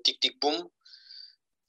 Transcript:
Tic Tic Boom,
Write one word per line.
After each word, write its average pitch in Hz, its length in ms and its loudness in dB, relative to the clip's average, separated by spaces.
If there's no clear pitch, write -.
Tic - 180 2
Tic - 200 0
Boom, 165 280 0